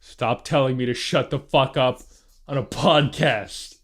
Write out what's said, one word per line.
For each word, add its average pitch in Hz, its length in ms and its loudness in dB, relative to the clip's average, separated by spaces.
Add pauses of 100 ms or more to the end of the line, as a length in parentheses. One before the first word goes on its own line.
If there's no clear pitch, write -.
Stop - 440 -6
telling 135 320 0
me 127 100 -2
to 123 80 -2
shut - 360 -2
the 139 80 -4
fuck 131 380 0
up 127 240 0 (460)
on 143 100 -6
a 135 60 -2
podcast. 143 1200 0